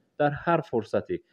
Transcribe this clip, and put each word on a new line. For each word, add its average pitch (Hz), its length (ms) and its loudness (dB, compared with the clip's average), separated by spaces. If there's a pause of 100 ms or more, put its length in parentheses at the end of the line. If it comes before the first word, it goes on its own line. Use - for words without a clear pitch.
(180)
در 147 120 4
هر 160 300 0
فرصتی 104 600 -2 (120)